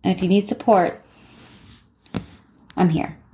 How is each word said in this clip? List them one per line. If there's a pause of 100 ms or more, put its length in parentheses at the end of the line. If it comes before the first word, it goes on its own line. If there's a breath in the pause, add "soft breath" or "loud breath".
And
if
you
need
support, (1700 loud breath)
I'm
here. (160)